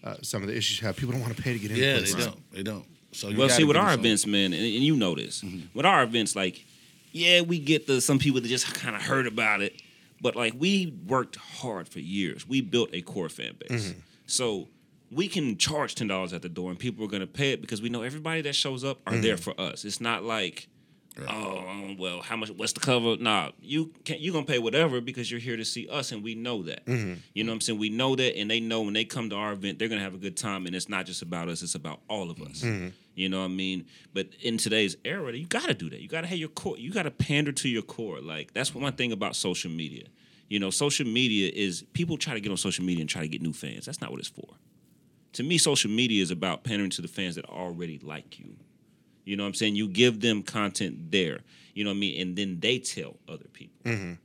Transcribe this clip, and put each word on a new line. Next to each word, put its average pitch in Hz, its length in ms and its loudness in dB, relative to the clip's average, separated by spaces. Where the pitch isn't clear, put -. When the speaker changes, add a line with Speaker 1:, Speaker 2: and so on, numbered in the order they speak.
Speaker 1:
uh, 104 200 -8
some - 180 -4
of 98 60 -4
the 113 100 -2
issues. - 220 0
How 107 140 -2
people 127 180 -2
don't 127 100 -2
wanna 117 140 -4
pay 127 180 -2
to 117 60 -2
get 101 120 -4
in 110 60 0
Speaker 2:
Yeah, 135 160 4
they 123 60 6
Speaker 1:
places. 95 260 2
Speaker 2:
don't. - 260 -8
They 98 120 -6
don't. 101 220 -6
So - 180 -8
you 107 80 0
Speaker 3:
Well, 135 100 8
Speaker 2:
gotta 127 120 10
Speaker 3:
see, 160 60 10
with 147 100 8
Speaker 2:
give 180 80 8
Speaker 3:
our 202 80 6
Speaker 2:
them 135 60 6
something. 113 120 2
Speaker 3:
events, 101 160 6
man, 98 280 4
and, 82 100 0
and 117 200 2
you 151 120 6
know 98 180 4
this, 60 300 -6
Speaker 2:
Mm-hmm. 92 160 -8
Speaker 3:
with 135 100 2
our 180 160 8
events, 113 340 2
like, 95 300 -2
yeah, 175 300 8
we 170 180 2
get 151 260 4
the, 131 160 4
some 139 160 6
people 131 240 4
that 117 60 -4
just 123 260 0
kinda 113 240 -2
heard 131 300 2
about 107 340 2
it, - 180 -2
but, 120 160 2
like, 117 220 0
we 185 340 4
worked 123 300 0
hard 101 520 -8
for - 120 -12
years. 90 480 -2
We 135 140 2
built 113 300 2
a 85 120 -6
core 85 260 -4
fan 58 300 -8
base. 113 300 -4
Speaker 1:
Mm-hmm. 87 100 -10
Speaker 3:
So 110 440 0
we 160 160 0
can 135 320 0
charge 147 340 2
ten 117 140 -2
dollars 92 260 0
at 82 80 -6
the 90 80 -8
door, 90 220 -4
and 87 80 -8
people 110 260 -4
are - 20 -4
gonna 95 200 -4
pay 139 240 0
it 113 100 -2
because 107 220 -6
we 117 60 -2
know 120 120 -4
everybody 156 400 -4
that 143 140 -4
shows 131 280 -2
up 135 220 -4
are 110 140 -2
there 107 160 4
Speaker 1:
Mm-hmm. 85 80 -6
Speaker 3:
for - 180 -6
us. 90 240 -4
It's 101 160 -4
not 113 220 0
like, 110 440 -2
Speaker 2:
Right. - 140 -10
Speaker 3:
"Oh, 95 400 -6
um, 98 280 -10
well, 90 240 -6
how 117 140 -6
much? 110 140 -6
What's 107 240 -4
the - 60 -6
cover?" 117 380 4
Nah, 107 340 2
you 156 320 -4
can't, - 160 -4
you 175 100 -2
gonna 156 160 -2
pay 139 100 2
whatever 123 440 2
because 123 280 -6
you're 117 100 -6
here 117 160 -4
to 110 100 -6
see - 220 -6
us, 131 240 -4
and 107 120 -8
we 113 100 -6
know 113 300 -4
that. 78 240 -8
Speaker 1:
Mm-hmm. 110 260 0
Speaker 3:
You 107 80 0
know 113 80 0
what 113 60 -4
I'm 107 40 -4
saying? 113 160 0
We 107 120 0
know 127 260 2
that, 127 200 2
and 104 140 -2
they 113 100 4
know 113 220 0
when 104 140 0
they 110 100 2
come 117 240 -4
to 101 60 -4
our 104 180 -2
event, 98 240 -4
they're 113 120 0
gonna 107 120 -2
have 95 140 -6
a - 20 -10
good 92 180 -6
time, 98 300 -4
and 85 100 -4
it's 90 140 -4
not 92 160 -2
just 92 160 -8
about 85 280 -4
us; 82 120 -4
it's 85 140 -4
about 78 240 -10
all 95 220 -4
of - 100 -12
us. - 220 -10
Speaker 1:
Mm-hmm. 101 240 -2
Speaker 3:
You 92 160 0
know 95 120 0
what 95 40 0
I 92 40 -2
mean? 92 360 -2
But 95 140 -2
in 113 160 0
today's 107 480 2
era, 143 320 -4
you 156 80 -8
gotta 240 300 0
do 90 160 -8
that. - 100 -14
You 87 60 -14
gotta 165 180 -4
have 175 140 -4
your 160 100 -6
core. - 300 -6
You 123 120 -8
gotta 180 200 -2
pander 147 400 2
to 135 180 -2
your 113 140 0
core. 95 360 -8
Like, 78 360 -8
that's 127 180 -2
one 139 200 -2
thing 123 180 0
about 101 240 -2
social 90 340 -2
media. 80 360 -6
You 104 100 2
know, 95 120 0
social 143 340 2
media 110 480 2
is 92 300 -2
people 170 240 -2
try - 160 -4
to 107 80 -4
get 104 80 -4
on 95 80 -2
social 90 260 -2
media 90 180 2
and 78 80 -4
try 90 120 -2
to 78 60 -4
get 78 160 -6
new 80 100 -2
fans. 65 320 -10
That's - 160 -10
not - 80 -8
what 64 100 -10
it's - 100 -10
for. - 260 -18
To - 100 -4
me, 160 160 4
social 135 320 4
media 113 320 4
is 87 80 0
about 90 320 -2
pandering 101 280 0
to - 120 -4
the 85 40 -8
fans 90 280 -6
that 90 100 -8
already 85 540 -8
like - 400 -14
you. - 160 -18
You 98 120 -4
know 101 60 -2
what 101 60 -2
I'm 95 40 -8
saying? 104 240 2
You 107 100 2
give 110 320 6
them 107 240 2
content 92 680 -2
there. 87 280 2
You 104 120 -2
know 101 60 0
what 98 40 0
I 101 40 -2
mean? 90 220 -2
And 90 140 -2
then 95 240 -4
they 120 200 2
tell - 360 -8
other 78 260 -14
people. - 260 -20
Speaker 1:
Mm-hmm. 98 240 -2